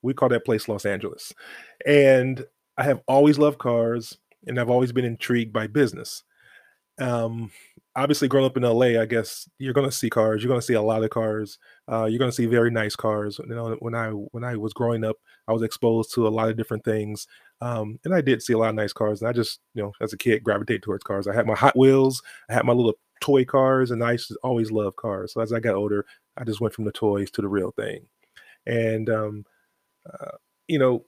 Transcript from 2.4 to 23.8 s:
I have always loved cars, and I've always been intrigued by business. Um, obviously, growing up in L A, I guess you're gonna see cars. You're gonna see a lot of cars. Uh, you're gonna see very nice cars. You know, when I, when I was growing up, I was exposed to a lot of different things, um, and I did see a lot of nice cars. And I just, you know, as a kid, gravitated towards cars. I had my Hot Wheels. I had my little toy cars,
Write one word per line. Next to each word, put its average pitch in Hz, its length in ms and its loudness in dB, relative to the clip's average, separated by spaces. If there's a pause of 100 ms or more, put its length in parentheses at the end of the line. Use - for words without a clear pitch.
I 135 80 0
have 131 240 0
always 143 320 6
loved 147 180 4
cars, 117 580 -2 (300)
and 123 140 -4
I've 120 100 0
always 123 220 4
been 123 120 0
intrigued 117 480 -2
by 110 140 -2
business. 113 560 -2 (800)
Um, 117 500 -4 (460)
obviously, 143 320 2
growing 135 180 4
up 131 100 -2
in 127 60 0
L 120 220 4
A, 117 140 4
I 113 60 2
guess 110 440 -4 (100)
you're 131 160 -6
gonna 135 160 2
see - 180 -2
cars. 110 360 2
You're 123 40 -2
gonna 123 140 0
see 123 120 0
a 110 60 4
lot 110 220 0
of 110 80 -2
cars. 107 480 -4 (320)
Uh, 113 140 0
you're 110 160 0
gonna 127 100 2
see 117 160 -2
very 117 240 4
nice 110 240 -2
cars. 107 460 -4
You 131 120 -12
know, 113 280 -8
when 117 160 -8
I, 113 140 -4
when 107 340 -10
I 123 100 -6
was 107 180 -6
growing 117 300 -2
up, 110 140 -2 (320)
I 113 40 2
was 113 100 0
exposed 113 520 0
to 117 140 2
a - 20 2
lot 113 200 0
of 110 60 -4
different 110 280 -6
things, 107 420 -4 (340)
um, 113 440 -6
and 180 100 0
I 180 60 4
did 127 240 0
see - 80 -2
a 113 60 2
lot 110 100 2
of 110 80 -2
nice 104 160 -2
cars. 107 280 -2
And 113 80 -4
I 123 40 -2
just, 117 260 -2 (160)
you 107 80 -4
know, 104 180 -6
as 110 120 -4
a 104 40 -14
kid, 110 280 0
gravitated 104 400 -2
towards 98 180 -6
cars. 98 240 -6
I 101 80 -4
had 110 140 2
my 107 80 0
Hot 135 200 4
Wheels. 135 460 6 (260)
I 110 60 -6
had 120 100 2
my 120 80 2
little 120 220 2 (260)
toy 135 240 2
cars, 131 460 2